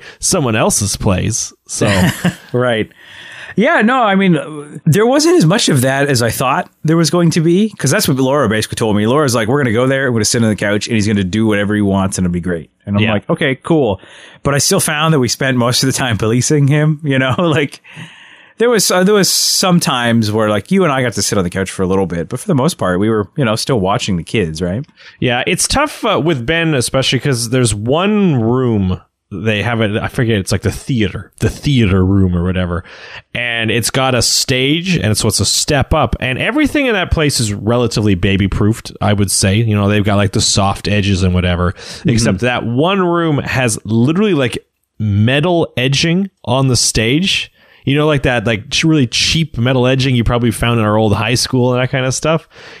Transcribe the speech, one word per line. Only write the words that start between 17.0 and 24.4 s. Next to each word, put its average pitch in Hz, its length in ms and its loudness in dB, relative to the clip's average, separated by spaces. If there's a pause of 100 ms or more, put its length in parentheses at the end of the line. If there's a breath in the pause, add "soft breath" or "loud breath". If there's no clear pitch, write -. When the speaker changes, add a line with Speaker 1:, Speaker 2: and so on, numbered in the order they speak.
Speaker 2:
you 135 160 0
know? 131 160 0
<laughs> - 40 -2
Like, 160 420 -2 (760 loud breath)
there 233 120 2
was, 220 200 2
uh, 185 140 2
there 208 120 4
was 190 160 2
some - 500 0
times 117 500 0
where, 107 180 0
like, 104 220 -2
you 190 140 4
and 147 80 0
I 131 80 0
got 123 120 -2
to 104 80 -4
sit - 160 -2
on 95 60 0
the 87 60 -2
couch 95 220 -4
for - 120 -4
a 90 40 0
little 95 180 0
bit, 85 240 -6
but 131 100 -8
for - 80 -10
the 180 80 0
most 139 200 0
part, 90 260 -2
we 107 80 2
were, 107 260 0
you 147 80 -2
know, 110 140 0
still 123 240 -2
watching 98 340 -2
the 82 80 -4
kids, 82 380 -4